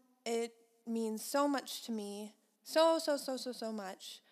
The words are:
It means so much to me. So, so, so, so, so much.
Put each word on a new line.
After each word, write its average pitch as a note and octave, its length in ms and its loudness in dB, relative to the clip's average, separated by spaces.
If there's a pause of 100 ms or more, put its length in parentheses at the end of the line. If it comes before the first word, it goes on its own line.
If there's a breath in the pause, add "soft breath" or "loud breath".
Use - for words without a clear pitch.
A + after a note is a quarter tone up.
(260)
It A#3 280 0 (340)
means A3+ 360 -2
so C#4+ 240 2
much - 360 -2
to - 80 -8
me. G#3 420 -6 (300)
So, E4 360 6
so, D4 180 0
so, C4 200 -4
so, B3 140 -6
so A3+ 200 -6
much. G3+ 500 -8 (100 soft breath)